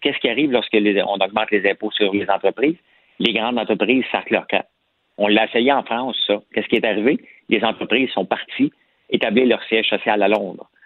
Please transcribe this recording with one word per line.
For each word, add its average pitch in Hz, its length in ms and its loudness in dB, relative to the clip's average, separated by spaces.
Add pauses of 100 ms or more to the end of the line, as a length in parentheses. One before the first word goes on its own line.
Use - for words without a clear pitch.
Qu'est-ce 143 160 -2
qui 135 120 0
arrive 135 220 0
lorsque 120 220 0
les, 104 300 4
on 98 200 -2
augmente 104 280 -2
les 101 180 2
impôts 104 220 -4
sur 101 200 0
les 98 160 -2
entreprises ? 98 500 0 (420)
Les 117 140 0
grandes 117 260 -2
entreprises 107 520 0
sacrent - 220 -4
leur 95 140 0
camp. - 160 -2 (560)
On 104 80 2
l'a 107 180 4
essayé 120 260 0
en 131 120 2
France, 120 320 -6 (100)
ça. 101 140 0 (140)
Qu'est-ce 107 140 -4
qui 120 100 0
est 110 80 0
arrivé ? 107 340 0 (300)
Les 110 140 0
entreprises 113 480 -2
sont 98 140 -2
parties - 460 -2 (400)
établir 117 340 2
leur 113 200 2
siège 110 240 0
social 107 340 0
à 98 40 4
Londres. 101 400 -2 (180)